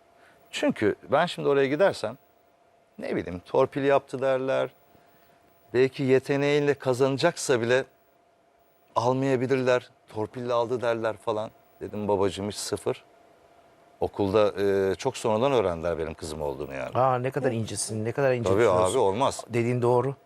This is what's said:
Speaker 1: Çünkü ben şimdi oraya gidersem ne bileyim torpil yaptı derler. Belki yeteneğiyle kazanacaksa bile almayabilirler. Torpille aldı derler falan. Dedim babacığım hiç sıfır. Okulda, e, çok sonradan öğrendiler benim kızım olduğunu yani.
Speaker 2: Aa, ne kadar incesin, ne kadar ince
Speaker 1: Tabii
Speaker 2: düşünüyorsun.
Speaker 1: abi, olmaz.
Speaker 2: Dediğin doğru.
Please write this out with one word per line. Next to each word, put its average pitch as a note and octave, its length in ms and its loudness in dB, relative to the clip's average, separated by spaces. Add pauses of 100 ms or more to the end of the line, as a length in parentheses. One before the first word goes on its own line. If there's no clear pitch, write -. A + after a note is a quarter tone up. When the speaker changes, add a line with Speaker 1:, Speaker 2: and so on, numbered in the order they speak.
(520)
Speaker 1:
Çünkü - 440 -2 (160)
ben D3+ 140 2
şimdi D#3+ 240 -6
oraya C#3 180 2
gidersem C#3+ 500 0 (840)
ne - 160 -6
bileyim F2 300 -6
torpil C3+ 380 0
yaptı C#3 380 0
derler. C3 480 0 (1040)
Belki C3 300 2
yeteneğiyle C#3+ 720 2
kazanacaksa C3+ 880 0
bile B2+ 220 2 (1120)
almayabilirler. B2+ 960 0 (240)
Torpille A#2+ 400 -6
aldı A#2+ 280 -2
derler A2+ 360 -2
falan. A2 340 -6 (300)
Dedim G#2 260 -6
babacığım G2 420 0
hiç G2+ 60 -8
sıfır. - 480 -6 (960)
Okulda, G2+ 640 2
e, G2 340 2
çok - 220 -4
sonradan A#2 340 0
öğrendiler E2+ 480 0
benim D#2+ 140 -6
kızım D#2 280 -10
olduğunu C#2+ 320 -6
yani. C2 240 -8
Speaker 2:
Aa, B2+ 220 2
ne C3 120 -4
kadar C3 200 -2
incesin, G#2+ 540 -6
ne A#2 60 -2
kadar C3+ 220 0
ince A#2+ 160 -2
Speaker 1:
Tabii G2 100 4
Speaker 2:
düşünüyorsun. F#2 320 4
Speaker 1:
abi, B2 60 0
olmaz. G#2+ 520 0
Speaker 2:
Dediğin A#2+ 320 0
doğru. B2 340 2 (100)